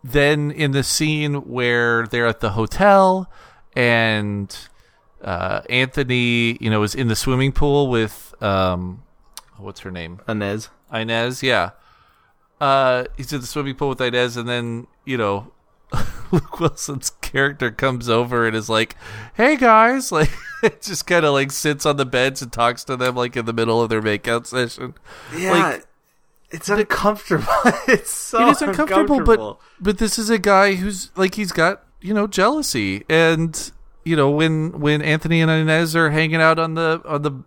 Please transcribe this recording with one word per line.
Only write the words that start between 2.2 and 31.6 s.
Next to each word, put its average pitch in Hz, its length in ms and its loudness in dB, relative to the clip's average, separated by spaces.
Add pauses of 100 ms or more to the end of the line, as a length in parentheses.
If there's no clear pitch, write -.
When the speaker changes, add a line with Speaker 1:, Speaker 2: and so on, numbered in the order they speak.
Speaker 1:
at 113 140 0
the 110 100 0
hotel, 185 800 4 (460)
and, 110 800 0 (680)
uh, 95 480 -4
Anthony, 123 880 0
you 113 80 -2
know, 107 140 2
is 104 140 -2
in 131 120 -2
the 110 80 0
swimming 131 360 0
pool 143 360 2
with, 113 540 -4
um, 95 600 -2 (540)
what's 98 220 -16
her 95 120 -14
name? 87 360 -12
Speaker 2:
Inez. 107 400 -4 (240)
Speaker 1:
Inez, 117 520 -4
yeah. 107 260 0 (920)
Uh, 135 440 2 (120)
he's 135 160 -10
in 143 80 -6
the 123 60 -12
swimming 139 300 -6
pool 143 140 -2
with 127 100 -6
Inez, 123 360 0
and 120 120 -6
then, 120 380 -6 (180)
you 131 120 -4
know, 101 360 -2 (400)
<laughs> - 400 -2
Luke - 280 0
Wilson's 147 500 -4 (100)
character 139 500 -2
comes 123 380 -2
over 120 380 2
and 110 100 0
is 110 140 -6
like, 113 260 0 (380)
"Hey, 277 220 4
guys." 240 600 4
<laughs> 151 60 4
Like, 156 80 4 (320)
it - 200 0
just - 240 -8
kinda, 165 240 4
like, 139 220 2
sits 151 340 -2
on 143 100 2
the 139 100 0
bench 131 340 0
and 123 120 -12
talks 120 320 0
to 131 120 -6
them, 127 200 0
like, 123 200 -2
in 117 100 -4
the 117 60 -4
middle 113 300 2
of 113 80 0
their 110 120 0
makeout 113 440 -2
session. 123 480 -6 (420)
Speaker 2:
Yeah. 180 160 -4
Speaker 1:
Like, 170 340 0 (680)
Speaker 2:
It's 160 160 -10
uncomfortable. 208 800 0 (180)
<laughs> - 0 - (240)
It's - 220 2
so - 360 0
Speaker 1:
It 233 60 6
is 285 100 2
uncomfortable, 294 580 0
but, 220 200 4
Speaker 2:
uncomfortable. 107 200 -10 (200)
Speaker 1:
but 190 180 -2
this 220 200 -2
is 220 120 -4
a 226 80 4
guy 196 360 4
who's, 185 420 -6
like, 190 180 0
he's 208 180 -4
got, 175 300 0 (180)